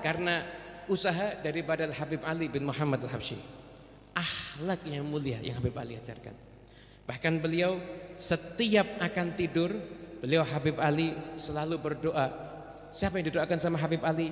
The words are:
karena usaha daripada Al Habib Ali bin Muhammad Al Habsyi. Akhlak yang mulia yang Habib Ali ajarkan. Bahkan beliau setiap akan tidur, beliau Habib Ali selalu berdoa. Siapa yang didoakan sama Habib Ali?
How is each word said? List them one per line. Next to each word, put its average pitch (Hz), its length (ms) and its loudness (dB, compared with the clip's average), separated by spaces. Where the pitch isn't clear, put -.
karena 165 420 2
usaha 190 560 2
daripada 156 460 0
Al 139 100 -4
Habib 147 240 -2
Ali 160 240 0
bin 135 220 0
Muhammad 139 400 2
Al - 100 -4
Habsyi. - 220 -6
Akhlak 170 760 -2
yang 147 220 -2
mulia 139 340 -2
yang 120 160 -4
Habib 123 160 0
Ali 117 240 -8
ajarkan. 110 380 -12
Bahkan 160 340 0
beliau 175 380 2
setiap - 880 2
akan 175 320 0
tidur, 170 380 2
beliau 151 240 6
Habib 147 320 2
Ali 156 320 4
selalu 156 460 -2
berdoa. 151 480 2
Siapa 190 240 0
yang 160 160 0
didoakan 160 240 2
sama 165 240 2
Habib 160 240 2
Ali? 160 260 2